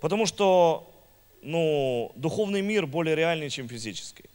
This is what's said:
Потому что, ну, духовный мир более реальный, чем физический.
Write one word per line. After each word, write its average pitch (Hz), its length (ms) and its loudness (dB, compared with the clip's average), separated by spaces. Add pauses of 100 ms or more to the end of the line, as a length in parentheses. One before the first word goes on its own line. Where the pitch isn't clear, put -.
Потому 202 260 0
что, 180 560 4 (600)
ну, 143 760 0
духовный 196 460 -2
мир 202 240 0
более 160 280 0
реальный, 160 360 0
чем 127 180 -10
физический. 107 560 -12 (100)